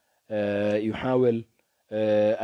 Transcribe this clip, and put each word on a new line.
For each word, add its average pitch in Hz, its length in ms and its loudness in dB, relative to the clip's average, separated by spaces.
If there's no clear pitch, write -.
آه، 104 440 0
يحاول، 117 720 0
آه، 107 420 2